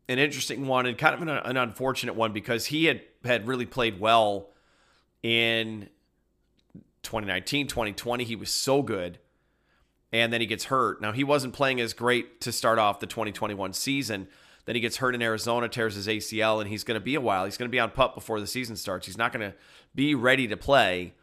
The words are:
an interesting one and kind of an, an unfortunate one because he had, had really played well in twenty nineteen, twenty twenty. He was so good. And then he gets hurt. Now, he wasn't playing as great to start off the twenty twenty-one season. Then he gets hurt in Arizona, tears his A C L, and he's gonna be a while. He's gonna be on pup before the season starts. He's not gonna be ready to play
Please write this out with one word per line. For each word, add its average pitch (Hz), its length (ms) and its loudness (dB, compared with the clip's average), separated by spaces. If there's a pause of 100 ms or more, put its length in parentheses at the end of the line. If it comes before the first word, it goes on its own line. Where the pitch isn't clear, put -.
an 127 100 0
interesting 135 480 -2
one 127 180 2
and 123 140 -2
kind 151 160 4
of - 80 -8
an, 165 60 -4
an 131 280 -2
unfortunate 123 580 -2
one 110 180 0
because 107 340 -2
he 156 200 2
had, 143 140 2 (240)
had 117 220 0
really 123 200 -2
played 113 340 -2
well 107 500 4 (720)
in 113 680 0 (1160)
twenty 107 240 -4
nineteen, 113 400 0
twenty 110 240 -2
twenty. 120 320 -2
He 113 120 -6
was 92 140 -8
so 135 320 2
good. 92 360 -4 (960)
And 117 160 4
then 117 120 2
he 113 40 0
gets 104 180 -4
hurt. 123 360 0
Now, 107 120 -4
he 135 120 0
wasn't 139 300 2
playing 131 260 0
as 113 140 -2
great 123 480 0
to 120 100 -4
start 113 260 2
off 104 220 2
the 107 60 -6
twenty 107 260 -4
twenty-one 98 400 -4
season. 110 540 -2 (380)
Then 120 120 -4
he 120 40 0
gets 113 180 -2
hurt 127 180 0
in 120 60 -2
Arizona, 117 460 0
tears 110 280 -2
his 98 100 -6
A 107 140 0
C 107 200 -4
L, 110 200 4
and 104 80 -4
he's 104 160 -6
gonna 110 160 -2
be 123 140 -4
a 151 60 0
while. 98 260 0
He's 101 100 -8
gonna 123 140 -6
be 123 100 2
on 113 100 2
pup 127 240 2
before 110 240 -6
the 101 80 -6
season 117 300 -6
starts. 92 300 -6
He's 95 120 -12
not 117 140 2
gonna 104 220 -6 (400)
be 147 200 2
ready 127 340 4
to 101 80 -2
play 92 680 4